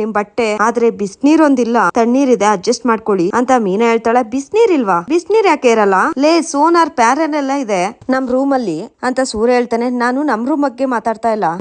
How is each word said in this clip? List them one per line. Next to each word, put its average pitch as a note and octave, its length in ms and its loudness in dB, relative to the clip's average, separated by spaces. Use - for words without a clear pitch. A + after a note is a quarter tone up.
ನಿಮ್ A3 120 -4
ಬಟ್ಟೆ, G#3 360 -4
ಆದ್ರೆ A#3 300 0
ಬಿಸ್ನೀರ್ A3+ 520 0
ಒಂದಿಲ್ಲ, A#3+ 340 2
ತಣ್ಣೀರಿದೆ, A#3+ 560 2
ಅಡ್ಜಸ್ಟ್ G#3 320 -4
ಮಾಡ್ಕೊಳ್ಳಿ" G#3+ 420 0
ಅಂತ B3+ 200 0
ಮೀನಾ G#3 340 0
ಹೇಳ್ತಾಳೆ. A#3 300 0
"ಬಿಸ್ನೀರ್ G4 440 0
ಇಲ್ವಾ? F#3+ 200 0
ಬಿಸ್ನೀರ್ G4 340 0
ಯಾಕೆ C#4+ 240 2
ಇರಲ್ಲ? G#3 240 2
ಲೇ D4 140 2
ಸೋನಾರ್ D#4+ 480 2
ಪ್ಯಾರನ್ D4 340 0
ಎಲ್ಲ C#4 160 -2
ಇದೆ G3 180 -2
ನಮ್ C4 240 -2
ರೂಮ್ C#4 180 0
ಅಲ್ಲಿ" G#3 260 -2
ಅಂತ B3 180 -2
ಸೂರ್ಯ A#3 260 0
ಹೇಳ್ತಾನೆ. A#3+ 300 -2
"ನಾನು B3+ 180 -2
ನಮ್ A#3+ 260 -2
ರೂಮ್ D4 140 0
ಬಗ್ಗೆ C4+ 220 -2
ಮಾತಾಡ್ತಾ A3+ 520 -2
ಇಲ್ಲ, G3+ 80 -2